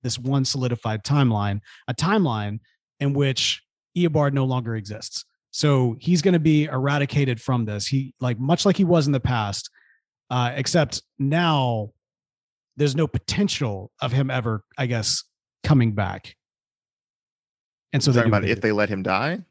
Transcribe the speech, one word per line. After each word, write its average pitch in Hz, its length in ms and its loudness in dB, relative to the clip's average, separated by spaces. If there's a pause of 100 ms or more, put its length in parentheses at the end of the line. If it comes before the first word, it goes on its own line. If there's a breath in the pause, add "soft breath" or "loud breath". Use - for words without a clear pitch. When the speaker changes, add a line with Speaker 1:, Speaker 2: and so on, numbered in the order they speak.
Speaker 1:
this 123 160 -4
one 131 280 0
solidified 117 580 -4
timeline, 104 560 2 (280 loud breath)
a 120 60 -4
timeline 120 680 0 (400)
in 143 120 0
which 139 500 -2 (360)
Eobard 151 340 2
no 139 140 2
longer 120 300 -2
exists. 107 480 -10 (260)
So 131 500 2
he's 170 220 2
gonna 185 180 4
be 151 240 4
eradicated 139 800 0
from 123 240 0
this. 104 200 -4
He, 135 340 -2
like, 123 200 -2
much 151 240 0
like 196 140 4
he 196 60 4
was 165 220 4
in 147 60 2
the 135 80 0
past, 110 480 -2 (640 soft breath)
uh, 123 240 0
except 147 480 0 (160)
now 139 720 0 (880)
there's 139 180 0
no 160 100 0
potential 107 920 -4
of 135 100 -4
him 135 200 0
ever, 113 340 -4 (140)
I 135 80 -2
guess, 117 360 -2 (400)
coming 120 320 4
back. 95 400 -6 (1600)
And 143 100 2
so 143 80 2
they 120 80 4
Speaker 2:
Talking 117 120 2
Speaker 1:
do - 20 4
what 104 60 4
Speaker 2:
about 98 80 -2
Speaker 1:
they 95 60 0
Speaker 2:
if 117 40 -2
Speaker 1:
do. 98 60 -8
Speaker 2:
they 110 100 2
let 104 160 0
him 95 160 -4
die? 127 460 -2